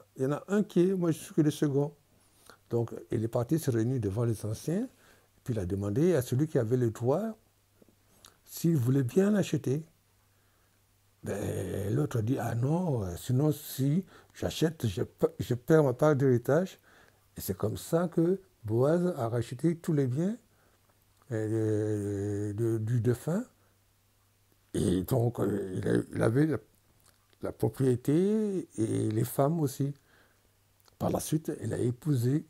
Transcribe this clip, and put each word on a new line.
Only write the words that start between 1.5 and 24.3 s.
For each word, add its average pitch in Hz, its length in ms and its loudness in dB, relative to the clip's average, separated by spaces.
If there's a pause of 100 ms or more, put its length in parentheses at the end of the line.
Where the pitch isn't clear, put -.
second. 143 420 0 (760)
Donc, 117 240 -2 (180)
il 110 120 0
est 113 40 -2
parti 123 320 0
se 147 100 -2
réunir 120 300 2
devant 107 240 0
les 117 220 -2
anciens, 160 420 -4 (560)
puis 127 100 -4
il 107 60 -2
a 90 60 -4
demandé 101 500 0
à 135 60 2
celui 131 260 0
qui 151 100 0
avait 120 200 2
le 120 140 2
droit 170 460 0 (1080)
s'il 165 320 0
voulait 131 260 2
bien 190 280 2
l'acheter. 156 540 0 (1400)
Ben, 98 680 -4
l'autre 131 260 0
a - 20 -2
dit, « 123 180 0
Ah 110 160 -2
non, 139 480 0
euh, 87 120 -6
sinon 143 380 2
si 147 500 -2 (300)
j'achète, - 540 -2
je 113 160 -2
pe-, - 360 -2
je - 140 -2
perds 156 320 4
ma 127 80 2
part 151 240 4
d'héritage. » 135 600 2 (580)
Et 85 40 -12
c'est 92 140 -6
comme 107 220 -4
ça 165 320 -2
que 175 320 0 (240)
Boaz 151 500 2
a 113 140 -4
racheté 123 480 -2
tous 165 160 -2
les 143 140 2
biens, 170 300 -2 (920)
euh, 104 1200 -2
de, 113 240 0
du 113 220 0
défunt. 135 460 0 (1300)